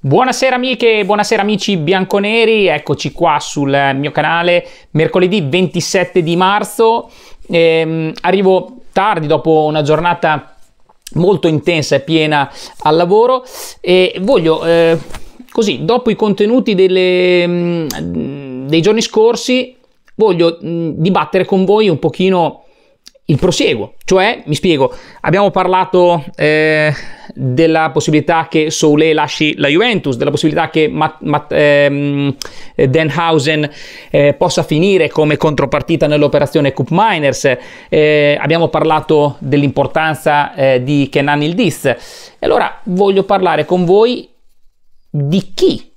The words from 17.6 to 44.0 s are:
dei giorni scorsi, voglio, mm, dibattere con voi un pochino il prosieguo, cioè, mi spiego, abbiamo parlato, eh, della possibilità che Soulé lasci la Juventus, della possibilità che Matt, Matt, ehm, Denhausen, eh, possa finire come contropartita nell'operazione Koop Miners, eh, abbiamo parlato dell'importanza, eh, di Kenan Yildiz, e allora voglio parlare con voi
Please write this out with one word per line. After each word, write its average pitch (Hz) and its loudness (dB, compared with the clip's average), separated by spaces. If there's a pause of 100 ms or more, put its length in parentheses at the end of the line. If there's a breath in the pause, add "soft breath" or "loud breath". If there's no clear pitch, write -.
dei 160 2
giorni 214 2
scorsi, 240 0 (380)
voglio, 170 0
mm, 165 -4
dibattere 175 0
con 190 0
voi 208 2
un 156 0
pochino 175 0 (680 soft breath)
il 151 4
prosieguo, 175 -2 (100)
cioè, 196 0
mi 151 -2
spiego, 147 0 (300 loud breath)
abbiamo 190 2
parlato, 180 0 (100)
eh, 151 0 (400 loud breath)
della 156 2
possibilità 156 0
che 156 0
Soulé 156 2
lasci 151 -2
la - 0
Juventus, 170 0
della 135 -2
possibilità 151 -2
che 156 0
Matt, 151 -4
Matt, 147 -4
ehm, 143 2 (400 loud breath)
Denhausen, 151 0 (420 loud breath)
eh, 143 2
possa 175 -2
finire 165 2
come 151 0
contropartita 151 0
nell'operazione 147 2
Koop 139 -4
Miners, 156 0 (340 loud breath)
eh, 151 2
abbiamo 160 0
parlato 151 0
dell'importanza, 143 0
eh, 135 2
di 139 0
Kenan 147 0
Yildiz, 175 -2
e 127 0 (420 loud breath)
allora - -2
voglio 196 0
parlare 180 0
con 180 0
voi 214 2 (840)